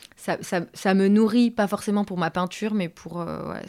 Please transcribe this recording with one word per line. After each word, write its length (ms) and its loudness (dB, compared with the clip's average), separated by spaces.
ça, 240 -4
ça, 180 -4
ça 220 0
me 120 4
nourrit, 420 4
pas 160 0
forcément 380 -2
pour 140 -8
ma 120 0
peinture, 440 -4
mais 160 0
pour, 320 -12
euh, 320 -8
ouais, 160 -10